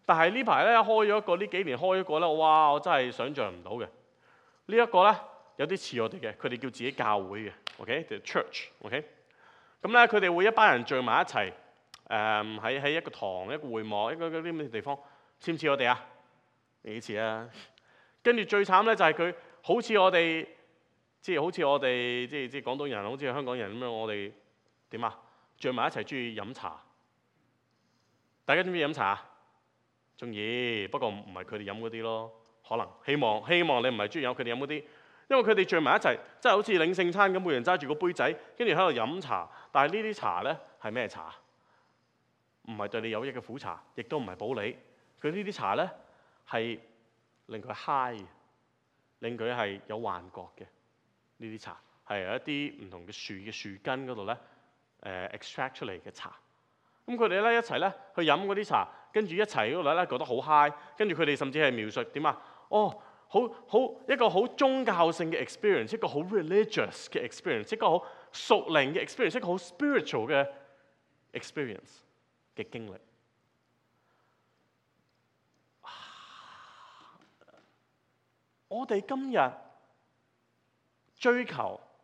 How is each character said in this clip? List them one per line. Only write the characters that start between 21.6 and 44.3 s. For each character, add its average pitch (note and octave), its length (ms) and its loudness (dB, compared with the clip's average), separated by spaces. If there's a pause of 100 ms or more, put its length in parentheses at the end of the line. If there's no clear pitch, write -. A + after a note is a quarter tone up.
我 C#3 140 4
哋， B2 480 0
即 C#3+ 100 -8
係， C3 120 -4
即 C3 120 -10
係 - 40 -10
廣 C3 120 -4
東 C#3+ 120 -6
人， G#2 140 -4
好 A#2+ 140 -6
似 C#3+ 80 -6
香 C3+ 200 -4
港 B2 120 -4
人 G#2+ 220 -6
噉 B2+ 60 -6
樣， A#2+ 60 -4
我 A2 220 -4
哋 G2+ 180 -6 (580)
點 A#2 140 -10
啊？ A2 160 -4 (380)
聚 B2+ 140 -4
埋 B2 160 0
一 D#3+ 40 -4
齊 A2 120 -6
鍾 C#3 140 -10
意 A#2+ 200 -6
飲 G#2 160 -8
茶。 D#2+ 280 -12 (1600)
大 C#3+ 100 2
家 F3+ 80 4
鍾 F3+ 60 -6
唔 - 20 -4
鍾 F3+ 40 -2
意 D#3 100 0
飲 D#3 80 -2
茶 A2 140 -2
啊？ G2 220 -2 (880)
鍾 A#2+ 140 -10
意， A2 560 -4
不 C3+ 120 -4
過 A#2+ 100 -2
唔 G2+ 240 -10
係 F2+ 100 -10
佢 G#2+ 120 -12
哋 G#2 100 -10
飲 G2+ 140 -8
嗰 A2+ 100 -6
啲 A2+ 120 -10
咯。 A2+ 320 -6 (340)
可 A2+ 100 -4
能， G2+ 100 -2 (180)
希 C#3 120 2
望， A2 300 2
希 F3 160 4
望 C3+ 180 2
你 B2 60 2
唔 B2 100 0
係 G#2 100 0
鍾 D#3 120 -6
意 C3+ 60 -2
飲 B2 80 -2
佢 C3 100 -6
哋 A#2 100 -4
飲 A#2+ 40 -4
嗰 C#3 100 -6
啲， D3+ 160 -6 (460)
因 C4+ 80 4
為 A#3+ 60 6
佢 G#3+ 80 4
哋 F#3+ 140 4
聚 E3+ 140 2
埋 D3 160 6
一 G#3+ 40 4
齊， B2 180 2 (220)
真 A#3 140 6
係 - 20 6
好 G#3 60 4
似 A3 120 -2
領 E3+ 200 4
聖 F3 180 0
餐 F#3+ 220 4
噉， F#3 60 0
每 F3 140 0
人 A#2+ 100 0
揸 F3+ 140 4
住 D3 100 -6
個 D3 80 -2
杯 F3 180 0
仔， C#3 180 2 (260)
跟 A#3+ 100 0
住 G3+ 60 4
喺 D3+ 40 0
度 F3+ 220 4
飲 D3+ 220 -2
茶。 F#2+ 280 -4 (220)
但 C#3+ 160 4
係 E3 60 -4
呢 A3 160 -2
啲 G#3 40 -4
茶 B2 160 -4 (120)
呢， D3 180 -4 (220)
係 G#2+ 100 -8
咩 A#2 160 -4
茶？ E2 260 -14 (1300)
唔 A2+ 100 -16
係 G#2 140 -6
對 A2+ 140 -6
你 A2+ 80 -6
有 A2 160 -4
益 C#3 60 -8
嘅 B2 100 -10
苦 A2+ 160 -12
茶， F#2 240 -10 (140)
亦 A#2+ 80 -10
都 D#3 160 -6
唔 A#2+ 60 -6
係 F#2 100 -12